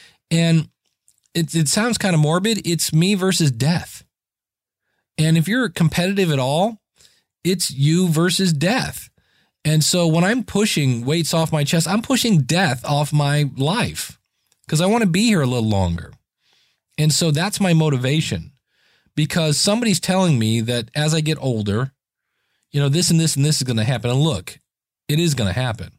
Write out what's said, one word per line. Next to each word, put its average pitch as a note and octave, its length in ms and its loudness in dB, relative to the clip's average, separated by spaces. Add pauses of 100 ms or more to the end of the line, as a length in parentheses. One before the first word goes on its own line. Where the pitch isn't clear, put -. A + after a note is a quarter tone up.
(320)
And E3 380 2 (640)
it, E3 200 -4
it D#3+ 140 0
sounds A3 300 0
kind F#3+ 180 0
of D3+ 60 4
morbid. G3 440 0
It's E3 260 -2
me F3 220 4
versus F#3 380 2
death. C3+ 520 -2 (1120)
And D#3+ 200 2
if D#3+ 100 0
you're A3+ 220 -2
competitive F3+ 600 0
at C#3 80 0
all, E3 420 -2 (640)
it's F3 280 -2
you D#3 360 2
versus E3+ 440 0
death. E3 580 -4 (560)
And D#3 180 2
so F3 240 0
when E3 160 2
I'm A3 200 0
pushing C#3+ 600 0
weights D3+ 300 -2
off D#3+ 180 0
my D3+ 120 0
chest, E3 240 0
I'm G3+ 140 -2
pushing A3+ 420 2
death D3 420 -2
off D3 260 -2
my D3 460 0
life C#3 600 -4 (500)
'cause D#3 120 -2
I F3 60 0
wanna A3 220 2
be F#3 180 2
here G#3 160 2
a C3 60 2
little A#2+ 200 0
longer. F2+ 460 -2 (840)
And D3+ 160 2
so E3 180 0
that's F3 280 -2
my F#3 140 2
motivation, C#3 800 0 (600)
because D#3 440 0
somebody's G#3+ 400 0
telling F3+ 400 2
me A2+ 220 2
that A#2 340 -4
as D3+ 180 0
I D#3+ 80 0
get D#3 200 -2
older, A2+ 520 -2 (800)
you C#3+ 80 -2
know, C#3+ 80 2
this E3 240 0
and E3 80 4
this D#3+ 160 0
and C#3 80 0
this D3+ 140 2
is - 60 -4
gonna A#2 200 -2
happen. A#2+ 260 -2
And C3 120 0
look, C#3 380 -4 (480)
it D3+ 120 0
is E3 160 0
gonna G#2+ 180 -2
happen. A2+ 460 -6